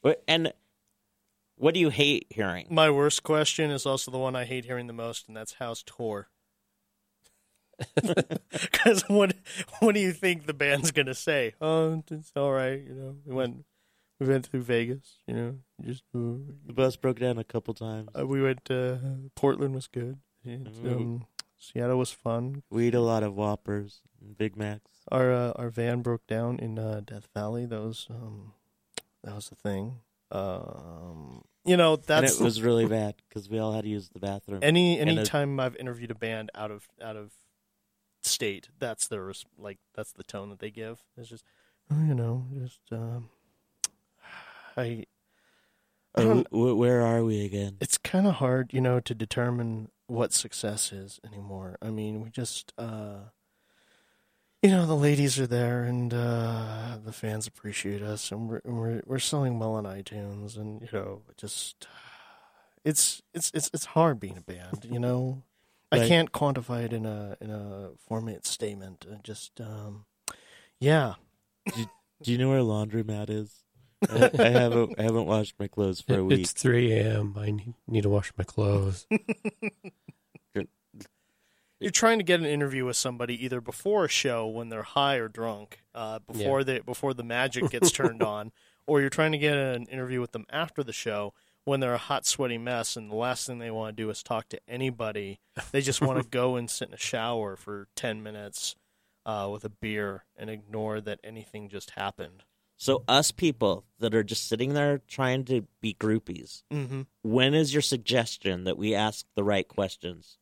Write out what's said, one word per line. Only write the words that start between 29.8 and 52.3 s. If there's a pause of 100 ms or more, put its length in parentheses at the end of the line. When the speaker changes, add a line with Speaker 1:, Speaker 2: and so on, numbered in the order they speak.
Speaker 2:
Um, (200)
you
know,
Speaker 1:
And
Speaker 2:
that's
Speaker 1:
it
was
really
bad (160)
'cause
we
all
had
to
use
the
bathroom.
Speaker 2:
Any,
Speaker 1:
And
Speaker 2:
any
Speaker 1:
a
Speaker 2:
time
I've
interviewed
a
band
out
of, (120)
out
of (880)
state, (100)
that's
their
res-, (120)
like, (160)
that's
the
tone
that
they
give. (120)
It's
just, (460)
"Oh,
you
know, (140)
just, (120)
um, (1500)
I,
I (1120)
Speaker 1:
Oh,
Speaker 2:
don't"
Speaker 1:
wh-,
where
are
we
again?
Speaker 2:
It's
kinda
hard,
you
know,
to
determine (180)
what
success
is
anymore.
I
mean,
we